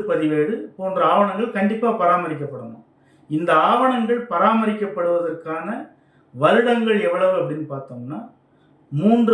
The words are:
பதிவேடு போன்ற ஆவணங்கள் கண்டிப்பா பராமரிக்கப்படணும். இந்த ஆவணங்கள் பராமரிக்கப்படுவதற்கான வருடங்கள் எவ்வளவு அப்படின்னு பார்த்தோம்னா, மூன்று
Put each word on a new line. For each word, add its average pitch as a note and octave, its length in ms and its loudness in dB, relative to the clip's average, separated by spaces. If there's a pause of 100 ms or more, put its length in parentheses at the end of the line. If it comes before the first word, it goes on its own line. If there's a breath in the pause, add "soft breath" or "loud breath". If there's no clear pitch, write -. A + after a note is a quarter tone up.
பதிவேடு D#3 460 0 (220)
போன்ற F#3+ 280 -4
ஆவணங்கள் G3+ 520 0
கண்டிப்பா A3 340 0 (100)
பராமரிக்கப்படணும். C#3+ 840 -2 (440 soft breath)
இந்த D#3+ 220 0 (160)
ஆவணங்கள் A#3+ 600 2
பராமரிக்கப்படுவதற்கான F3 1400 -2 (680 soft breath)
வருடங்கள் A3 640 2
எவ்வளவு F#3 360 0
அப்படின்னு D3+ 320 -6
பார்த்தோம்னா, C3+ 500 -12 (720 soft breath)
மூன்று A3 420 4